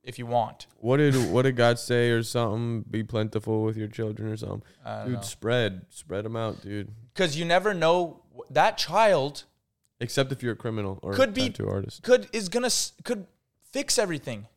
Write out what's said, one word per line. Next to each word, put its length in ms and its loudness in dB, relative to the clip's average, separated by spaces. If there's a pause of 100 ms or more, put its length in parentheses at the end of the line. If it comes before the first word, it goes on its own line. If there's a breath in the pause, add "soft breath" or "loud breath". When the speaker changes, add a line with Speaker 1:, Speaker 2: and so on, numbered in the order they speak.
Speaker 1:
if 140 -14
you 80 -8
want. 400 -2 (140)
Speaker 2:
What 180 4
did, 180 6 (160)
what 120 4
did 120 2
God 220 6
say 320 2
or 140 2
something? 680 -2
"Be 140 -2
plentiful 600 -2
with 140 -2
your 120 -6
children" 400 -6
or 80 -6
something. 260 -8 (200 soft breath)
Speaker 1:
I 180 -10
don't 40 -10
Speaker 2:
Dude, 120 -4
Speaker 1:
know. 40 -8
Speaker 2:
spread. 680 -2
Spread 360 -8
'em 100 -8
out, 280 -4
dude. 260 -10 (240)
Speaker 1:
'Cause 220 0
you 100 -4
never 300 2
know 460 2 (140)
wh-, 160 -16
that 280 4
child 640 2 (560)
Speaker 2:
Except 320 -2
if 100 -6
you're 120 -2
a 20 -4
criminal 480 -6
or 100 -4
Speaker 1:
could 220 4
be, 140 0
Speaker 2:
tattoo 200 -4
artist. 320 -4
Speaker 1:
could, 320 4
is 160 -4
gonna 180 0
s-, 260 -2 (100)
could 240 -6 (440)
fix 280 0
everything. 580 -4